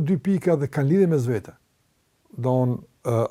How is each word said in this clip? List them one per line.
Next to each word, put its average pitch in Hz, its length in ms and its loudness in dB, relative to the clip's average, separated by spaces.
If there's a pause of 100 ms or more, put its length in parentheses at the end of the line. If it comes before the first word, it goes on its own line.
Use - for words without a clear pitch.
dy 180 160 0
pika 180 360 0
dhe 139 120 -4
kanë 139 200 0
lidhje 185 200 4
mes 135 180 0
vete. 113 260 -4 (800)
Do - 40 -14
të 120 80 -4
thonë, 127 320 0
e, - 400 -6 (120)